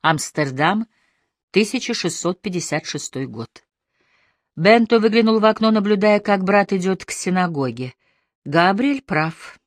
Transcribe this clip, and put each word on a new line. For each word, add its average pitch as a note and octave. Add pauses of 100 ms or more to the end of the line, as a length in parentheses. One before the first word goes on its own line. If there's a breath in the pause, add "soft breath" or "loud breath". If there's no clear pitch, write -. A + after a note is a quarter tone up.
Амстердам, D#3 (640)
тысяча A3+
шестьсот F3+
пятьдесят E3+
шестой C3+
год. A2+ (1080)
Бенто A3+
выглянул A3
в G#3
окно, A3
наблюдая, G#3
как G3+
брат G3+
идёт F#3
к -
синагоге. C#3 (500)
«Габриэль G3
прав. E3